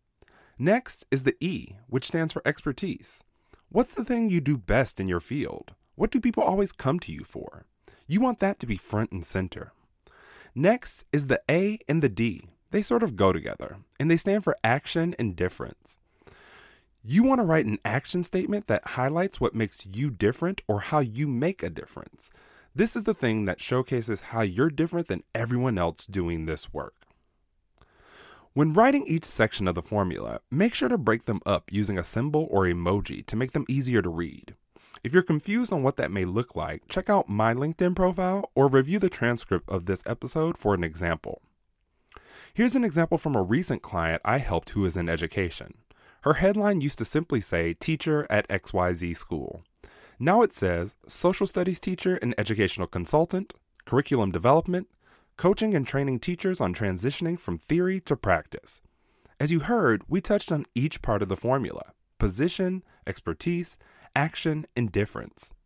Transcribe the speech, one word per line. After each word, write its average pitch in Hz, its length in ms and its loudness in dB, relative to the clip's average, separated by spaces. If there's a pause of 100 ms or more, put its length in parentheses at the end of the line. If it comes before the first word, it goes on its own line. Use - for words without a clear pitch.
(580)
Next 180 520 0
is 135 120 0
the 131 180 2
E, - 300 -6 (160)
which - 180 -4
stands 165 300 -2
for - 100 -6
expertise. - 800 -4 (460)
What's 233 240 0
the 240 100 -4
thing 233 240 0
you 175 140 2
do 139 160 2
best 110 420 0
in 95 80 -2
your 87 120 0
field? - 520 -8 (220)
What - 160 0
do 254 100 2
people 233 220 0
always 190 280 2
come 156 300 -2
to - 120 -12
you - 120 -10
for? - 400 -16 (420)
You 175 140 2
want 254 200 2
that 196 180 0
to - 80 -6
be 107 100 -2
front 107 340 -2
and 92 140 -8
center. - 480 -6 (840)
Next 185 600 0
is 143 140 0
the 131 120 2 (100)
A 196 280 2 (100)
and 156 140 2
the 135 80 4
D. 104 400 -2 (220)
They 214 100 0
sort 233 200 2
of 143 140 -2
go 95 160 6
together, - 460 -6 (200)
and 151 120 2
they 165 80 6
stand 202 260 0
for - 180 2
action 156 560 0
and 107 160 -2
difference. - 640 -6 (1040)
You 147 200 4
want 262 160 6
to 220 80 2
write 160 180 4
an 107 220 0
action 135 360 -2
statement 202 440 -2
that - 220 0
highlights 156 520 -2
what 123 140 0
makes 110 320 -4
you 117 240 -4
different 120 580 0
or 208 120 2
how - 180 0
you 127 280 0
make 143 360 -2
a 90 80 -4
difference. - 600 -16 (440)
This 214 200 2
is 220 100 -4
the 220 100 2
thing 110 320 0
that 90 140 -4
showcases 123 600 -2
how 113 220 -4
you're 107 280 2
different 165 380 -2
than 87 160 -4 (100)
everyone 120 440 0
else 85 280 -2
doing 85 380 -2
this 80 280 -6
work. 73 220 -8 (1600)
When 151 200 4
writing 254 320 6
each 160 200 -2
section - 420 0
of 87 80 0
the 85 80 -4
formula, 82 640 -2
make 196 260 2
sure - 140 0
to 233 100 2
break 113 260 0
them 104 200 -2
up 92 280 -2
using 98 260 0
a 85 60 -4
symbol 151 480 0
or 95 140 4
emoji 87 600 -2
to - 80 -8
make 127 160 -2
them - 180 -4
easier 127 320 2
to 87 80 0
read. 82 460 -8 (480)
If 123 100 -4
you're 180 120 8
confused 202 480 0
on 156 100 0
what 131 140 2
that 76 160 -2
may 95 120 0
look 98 300 -4
like, 78 340 -6
check - 220 -4
out 202 180 4
my 110 240 2
LinkedIn 160 440 0
profile 185 580 0
or 135 140 6
review 135 320 4
the 180 80 2
transcript 120 600 -2
of 90 180 -4
this 95 200 -2
episode 156 500 -2
for 104 160 0
an 90 120 2
example. 82 580 -4 (1120)
Here's 240 220 4
an 247 80 4
example 165 340 2
from 147 160 0
a 104 80 4
recent 123 400 0
client 82 420 -2
I 120 140 2
helped 92 320 -2
who 101 140 0
is 87 120 0
in 85 120 -2
education. 85 720 -4 (440)
Her 147 120 4
headline 202 460 2
used 143 180 -4
to 113 60 -4
simply 151 360 0
say, 85 340 -2
"Teacher 151 560 -2
at 104 180 2
X - 240 -4
Y 90 200 2
Z 85 220 -4
school." 82 500 -8 (560)
Now 185 220 4
it - 100 2
says, 90 440 -2 (100)
"Social 190 400 0
studies 180 320 -2
teacher 185 380 -2
and 120 200 -2
educational 101 520 0
consultant, 160 680 0 (300)
curriculum 120 480 2
development, 156 560 2 (480)
coaching 202 400 2
and 135 100 2
training 139 320 0
teachers 180 420 -4
on 90 140 0
transitioning 117 640 -2
from - 180 -6
theory 180 440 0
to 147 160 0
practice." - 640 -2 (580)
As 147 140 0
you 165 80 2
heard, 147 480 2
we 180 120 0
touched - 300 0
on 147 240 -2
each 143 280 -2
part 104 200 0
of 95 60 -2
the 95 80 -2
formula: - 560 -2 (260)
position, 175 640 0 (240)
expertise, 170 720 -4 (400)
action, 156 580 -2
and 117 160 -2
difference. - 640 -6 (120)